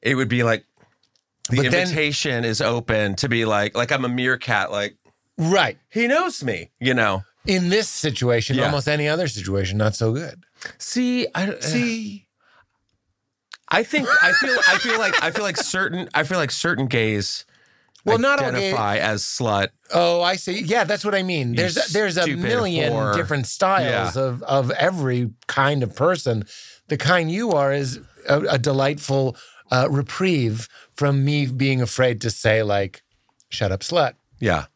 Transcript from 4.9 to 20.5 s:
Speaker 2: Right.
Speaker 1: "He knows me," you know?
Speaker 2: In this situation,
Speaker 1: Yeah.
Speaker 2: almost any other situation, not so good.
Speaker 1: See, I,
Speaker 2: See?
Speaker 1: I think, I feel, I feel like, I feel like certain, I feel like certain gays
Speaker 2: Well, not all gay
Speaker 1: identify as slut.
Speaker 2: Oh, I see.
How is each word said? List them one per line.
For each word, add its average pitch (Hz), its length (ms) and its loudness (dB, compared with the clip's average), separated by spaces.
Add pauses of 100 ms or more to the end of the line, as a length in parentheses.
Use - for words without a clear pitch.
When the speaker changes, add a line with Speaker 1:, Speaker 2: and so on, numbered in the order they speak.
Speaker 2:
Right. 165 400 2 (140)
Speaker 1:
"He 233 160 0
knows 302 360 0
me," 98 280 -6 (100)
you 131 140 2
know? 101 300 0 (220)
Speaker 2:
In 180 240 0
this 208 180 0
situation, 123 720 0
Speaker 1:
Yeah. 123 80 2
Speaker 2:
almost 135 200 0
any 147 220 0
other 160 180 0
situation, 98 520 -4
not 107 180 2
so 113 160 0
good. - 320 -8 (320)
Speaker 1:
See, 247 580 -2
I, 190 260 -4
Speaker 2:
See? 220 680 -4 (1500)
Speaker 1:
I 202 120 2
think, 277 240 -2 (140)
I 269 100 4
feel, 262 240 2 (120)
I 185 100 4
feel 226 200 0
like, 220 240 0
I 165 80 0
feel 214 140 -4
like 190 120 -2
certain, 185 560 -4
I 151 120 2
feel 185 140 -2
like 143 120 0
certain 165 360 -2
gays 110 580 -2 (600)
Speaker 2:
Well, 220 140 2
not 277 220 2
all 262 100 0
gay 247 60 -2 (160)
Speaker 1:
identify 104 240 0
as 98 260 0
slut. 101 460 0 (260)
Speaker 2:
Oh, 175 280 4
I 180 140 2
see. 185 260 -6